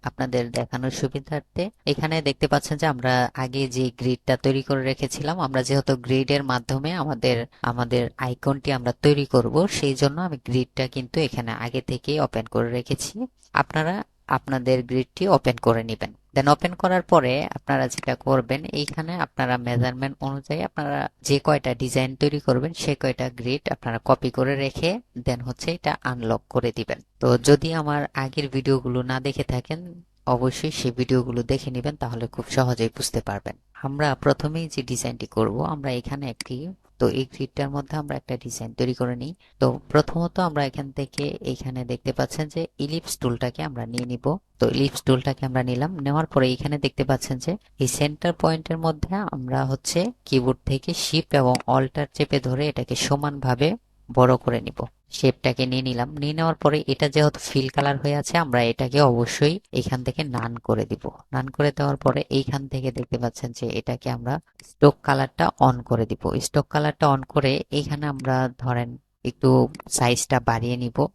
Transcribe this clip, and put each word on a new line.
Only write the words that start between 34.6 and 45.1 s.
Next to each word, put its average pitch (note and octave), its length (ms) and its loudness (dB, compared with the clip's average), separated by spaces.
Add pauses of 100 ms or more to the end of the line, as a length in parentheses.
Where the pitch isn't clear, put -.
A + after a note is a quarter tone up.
যে C#3+ 60 -2 (100)
ডিজাইনটি A#2+ 360 -4 (100)
করব, A2 200 2 (180)
আমরা C#3 160 -6 (100)
এখানে C#3 240 -8 (100)
একটি, - 220 -10 (440)
তো B2 60 4 (140)
এই C3 120 -2
গ্রিডটার C#3 440 -4
মধ্যে C#3 260 -6
আমরা C#3+ 180 -6
একটা - 140 -8 (100)
ডিজাইন A#2 340 -10
তৈরি B2+ 220 0
করে B2 220 -2
নিই। D3+ 100 -10 (280)
তো C3+ 60 4 (240)
প্রথমত E3+ 460 2 (120)
আমরা D3 220 0
এখান C#3 180 -8 (100)
থেকে, C#3 260 -4 (280)
এখানে B2+ 280 -6 (120)
দেখতে C3+ 260 -4
পাচ্ছেন C#3 260 -2 (100)
যে E3 80 -2 (220)
ইলিপস D#3 360 -6
টুলটাকে B2 480 -2
আমরা A#2+ 240 -8
নিয়ে B2 200 -4
নিব। A#2+ 140 -4 (340)
তো B2 40 6 (120)
ইলিপস C#3 300 0
টুলটাকে C3 420 2